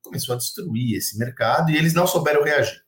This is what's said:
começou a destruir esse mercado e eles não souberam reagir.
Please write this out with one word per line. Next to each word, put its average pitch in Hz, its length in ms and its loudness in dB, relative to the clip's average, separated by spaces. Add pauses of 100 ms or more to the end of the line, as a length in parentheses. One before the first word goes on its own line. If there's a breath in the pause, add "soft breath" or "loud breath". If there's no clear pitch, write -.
começou - 320 -6
a 123 40 -6
destruir 117 580 -4
esse 104 220 -6
mercado 123 520 0
e 151 60 2
eles 165 160 2
não 175 140 4
souberam 147 360 2
reagir. 147 460 0